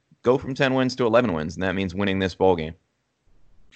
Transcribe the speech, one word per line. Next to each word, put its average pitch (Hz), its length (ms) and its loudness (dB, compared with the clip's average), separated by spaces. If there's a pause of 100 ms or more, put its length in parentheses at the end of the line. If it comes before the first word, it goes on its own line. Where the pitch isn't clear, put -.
(240)
go 131 160 2
from 135 160 -8
ten 135 180 0
wins 131 220 0
to 127 100 0
eleven 117 280 4
wins, 80 220 -6
and 87 60 -8
that 92 140 -2
means 95 180 -4
winning 95 240 -2
this 95 160 -2
bowl 95 220 4
game. 80 180 -8 (1040)